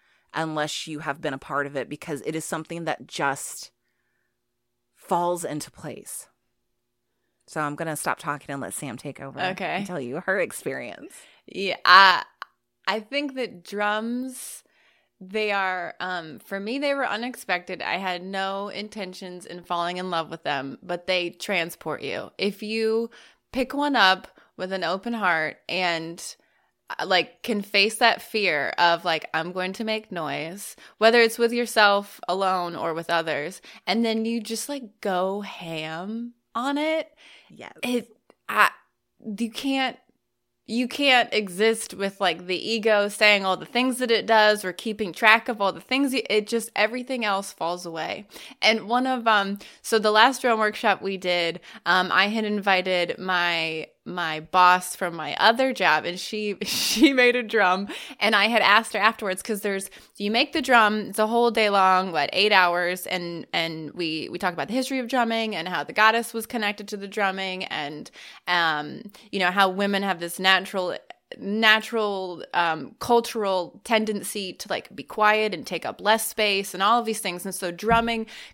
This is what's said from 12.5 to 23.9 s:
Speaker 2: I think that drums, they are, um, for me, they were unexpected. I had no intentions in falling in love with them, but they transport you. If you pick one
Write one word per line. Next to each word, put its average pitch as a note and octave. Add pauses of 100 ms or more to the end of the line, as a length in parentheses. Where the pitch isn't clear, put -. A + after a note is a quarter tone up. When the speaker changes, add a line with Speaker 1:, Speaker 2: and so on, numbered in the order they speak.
Speaker 2:
I G#3
think C4+
that F#3
drums, A3+ (580)
they G#3
are, F#3
um, E3+
for -
me, A3
they C#4+
were C4+
unexpected. G3
I D3
had F#3
no G3
intentions F#3+
in F3
falling F3
in F#3
love E3
with D#3+
them, C#3
but F3
they F3+
transport E3+
you. F2+
If G3+
you A3 (420)
pick C4
one C#4+